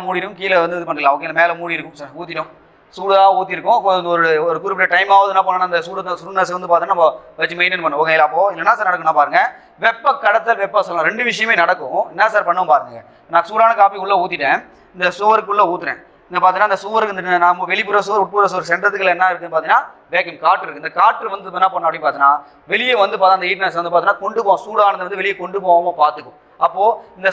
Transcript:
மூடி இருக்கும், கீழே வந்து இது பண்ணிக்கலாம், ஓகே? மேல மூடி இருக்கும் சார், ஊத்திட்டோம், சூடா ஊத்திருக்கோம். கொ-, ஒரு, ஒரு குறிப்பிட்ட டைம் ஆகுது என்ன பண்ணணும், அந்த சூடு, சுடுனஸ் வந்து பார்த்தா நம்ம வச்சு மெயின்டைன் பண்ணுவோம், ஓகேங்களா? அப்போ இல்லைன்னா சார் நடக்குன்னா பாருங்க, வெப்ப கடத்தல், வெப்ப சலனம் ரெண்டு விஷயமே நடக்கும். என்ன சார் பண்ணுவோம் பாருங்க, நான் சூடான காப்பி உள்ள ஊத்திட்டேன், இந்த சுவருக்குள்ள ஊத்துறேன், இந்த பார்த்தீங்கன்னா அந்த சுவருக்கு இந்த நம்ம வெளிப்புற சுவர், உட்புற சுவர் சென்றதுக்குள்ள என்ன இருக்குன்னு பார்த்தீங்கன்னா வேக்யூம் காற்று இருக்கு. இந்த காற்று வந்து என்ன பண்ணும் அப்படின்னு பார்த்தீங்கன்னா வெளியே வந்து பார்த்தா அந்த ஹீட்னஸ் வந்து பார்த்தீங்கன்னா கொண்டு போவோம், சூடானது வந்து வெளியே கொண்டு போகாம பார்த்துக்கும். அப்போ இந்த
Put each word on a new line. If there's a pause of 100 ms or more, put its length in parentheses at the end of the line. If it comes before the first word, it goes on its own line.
மூடி
இருக்கும்,
கீழே
வந்து
இது
பண்ணிக்கலாம்,
ஓகே?
மேல
மூடி
இருக்கும்
சார்,
ஊத்திட்டோம், (440)
சூடா (200)
ஊத்திருக்கோம்.
கொ-, (220)
ஒரு, (160)
ஒரு
குறிப்பிட்ட
டைம்
ஆகுது
என்ன
பண்ணணும்,
அந்த
சூடு, (200)
சுடுனஸ்
வந்து
பார்த்தா
நம்ம (340)
வச்சு
மெயின்டைன்
பண்ணுவோம்,
ஓகேங்களா?
அப்போ (120)
இல்லைன்னா
சார்
நடக்குன்னா
பாருங்க, (420)
வெப்ப (100)
கடத்தல்,
வெப்ப
சலனம்
ரெண்டு
விஷயமே
நடக்கும். (120)
என்ன
சார்
பண்ணுவோம்
பாருங்க, (360)
நான்
சூடான
காப்பி
உள்ள (100)
ஊத்திட்டேன், (360)
இந்த (120)
சுவருக்குள்ள (100)
ஊத்துறேன், (280)
இந்த
பார்த்தீங்கன்னா
அந்த
சுவருக்கு
இந்த
நம்ம
வெளிப்புற (120)
சுவர்,
உட்புற
சுவர்
சென்றதுக்குள்ள
என்ன
இருக்குன்னு
பார்த்தீங்கன்னா (320)
வேக்யூம்
காற்று
இருக்கு.
இந்த
காற்று
வந்து
என்ன
பண்ணும்
அப்படின்னு
பார்த்தீங்கன்னா (400)
வெளியே (120)
வந்து
பார்த்தா
அந்த
ஹீட்னஸ்
வந்து
பார்த்தீங்கன்னா
கொண்டு
போவோம்,
சூடானது
வந்து
வெளியே
கொண்டு
போகாம
பார்த்துக்கும். (300)
அப்போ (320)
இந்த